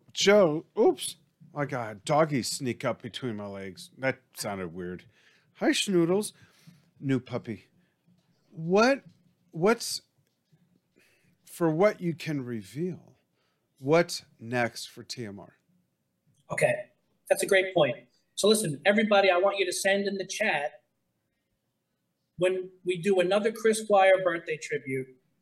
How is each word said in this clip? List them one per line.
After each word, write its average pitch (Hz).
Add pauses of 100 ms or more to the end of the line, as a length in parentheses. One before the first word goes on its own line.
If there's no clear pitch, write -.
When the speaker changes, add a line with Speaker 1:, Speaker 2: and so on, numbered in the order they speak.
(120)
Speaker 1:
Joe, 185 (120)
oops, - (360)
I 147
got 113
doggies 147
sneak 123
up 117
between 120
my 104
legs. 98
That 127 (160)
sounded 95
weird. 90 (520)
Hi, 240
Schnoodles. 185 (680)
New 135
puppy. 117 (840)
What, 202 (480)
what's, 202 (1400)
for -
what 190
you 170
can 151
reveal, 120 (640)
what's 165 (140)
next 117
for -
T 120
M 101
R? - (960)
Speaker 2:
Okay, - (440)
that's 190
a 185
great 190
point. 156 (400)
So 190
listen, 208
everybody, 208
I 175
want 196
you 190
to 180
send 196
in 196
the 180
chat 156 (1600)
when 185 (160)
we 175
do 185
another 208
Chris 220
Squire 190
birthday 170
tribute, 135 (360)